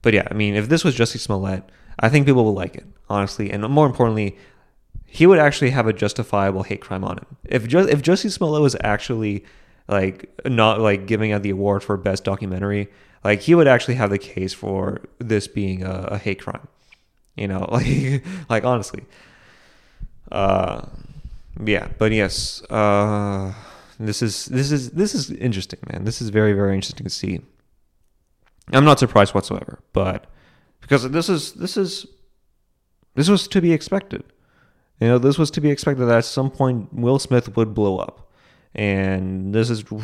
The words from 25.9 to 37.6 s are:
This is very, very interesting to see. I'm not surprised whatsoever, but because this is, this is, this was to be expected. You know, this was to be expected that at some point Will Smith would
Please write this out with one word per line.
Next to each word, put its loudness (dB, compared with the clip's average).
This -4
is -6
very, 4
very 2
interesting -8
to -6
see. -6
I'm 8
not 8
surprised 4
whatsoever, -6
but -2
because 0
this -2
is, -2
this -8
is, -4
this 2
was 4
to 0
be 2
expected. -4
You 2
know, 6
this 4
was 2
to -4
be 2
expected 0
that 4
at 2
some -4
point -2
Will 2
Smith 0
would 0